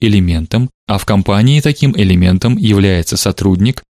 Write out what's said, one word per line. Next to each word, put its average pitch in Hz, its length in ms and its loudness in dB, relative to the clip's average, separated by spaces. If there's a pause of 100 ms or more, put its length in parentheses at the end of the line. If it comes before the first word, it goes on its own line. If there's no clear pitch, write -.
элементом, 98 720 0 (160)
а 101 120 -2
в - 60 -8
компании 104 560 0
таким 147 360 0
элементом 92 600 2
является 98 600 0
сотрудник 98 760 -2